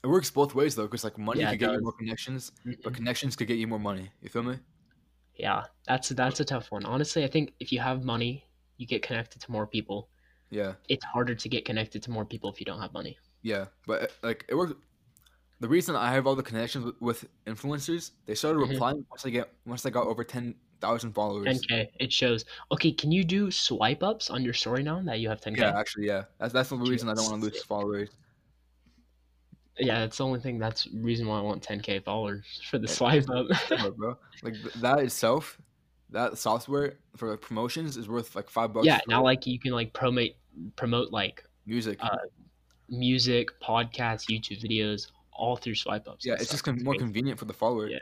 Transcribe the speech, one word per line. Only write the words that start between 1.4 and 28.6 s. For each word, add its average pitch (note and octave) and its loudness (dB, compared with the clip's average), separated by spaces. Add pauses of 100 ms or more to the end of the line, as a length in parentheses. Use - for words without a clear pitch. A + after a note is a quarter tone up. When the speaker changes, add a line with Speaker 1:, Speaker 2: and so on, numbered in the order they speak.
Speaker 2:
Yeah, A2 4
Speaker 1:
could G#2+ 0
Speaker 2:
it G2+ -4
Speaker 1:
get A#2 2
you G#2+ 0
Speaker 2:
does. A2 0
Speaker 1:
more A2+ -2
connections, A2+ -8 (120)
but B2 -6
Speaker 2:
Mm-hmm. A#2 -6
Speaker 1:
connections B2 -2
could A2 -2
get A#2 2
you A2 0
more A2 -2
money. G2 -4 (100)
You - -16
feel A#2 -4
me? B2+ -4 (760)
Speaker 2:
Yeah, - -2 (200)
that's, B2+ 0
that's B2+ 0
a D3 2
tough B2+ -2
one. G2+ -6
Honestly, C#3+ 0
I C3+ 2
think D3 2
if B2+ -8
you B2 0
have B2+ 0
money, A#2+ -2 (280)
you A#2+ -12
get A#2 -2
connected - -4
to - -8
more G#2+ -2
people. G2+ -4 (420)
Speaker 1:
Yeah. G2+ -2 (140)
Speaker 2:
It's - 0
harder B2 0
to A2+ -8
get B2 -2
connected A2 -4
to A#2+ -10
more A2 -4
people G#2+ -8
if - -16
you - -10
don't G2 -8
have - -8
money. - -10 (240)
Speaker 1:
Yeah, G2+ -2 (200)
but, A2 0
uh, - -2 (160)
like, A2+ -4
it A#2 0
works. E3+ 2 (880)
The A#2 -2
reason E3+ 4
I A#2+ 2
have C3 4
all C3+ 4
the C3 -2
connections A#2 -4
with, - -6
with A#2 -2 (160)
influencers, C#3+ -4 (140)
they G#2+ -4
started D3+ 2
Speaker 2:
Mm-hmm. B2+ 4
Speaker 1:
replying C3 0
once - -16
they C3 -2
get, A#2+ 0 (120)
once A#2+ -8
they C3+ 0
got A#2 2
over A2+ 0
ten A#2+ -6 (260)
thousand A2+ 0
followers. G#2 0
Speaker 2:
Ten C3 2 (100)
K, A2+ 0
it C3 -2
shows. A#2 4 (260)
Okay, E3 4
can D3+ 0
you F#3 6
do F#3+ 2
swipe A2+ 2
ups A3 -2
on B2+ -2
your A#2+ 0
story B2 0
now E3 -2
that B2+ -2
you A2 0
have A2 -2
ten G#2+ -4
K? A#2+ 4
Speaker 1:
Yeah, G2+ 4
actually, G#2 -2
yeah. G2 0 (140)
That's, A#2 -2
that's C3 4
the C#3 -2
Speaker 2:
Dude, B2 2
Speaker 1:
reason A#2+ 2
I A2+ 0
don't - 2
Speaker 2:
that's A2 0
Speaker 1:
wanna G#2+ -2
lose G#2+ -2
Speaker 2:
sick. - -8
Speaker 1:
followers. G#2 -2 (1700)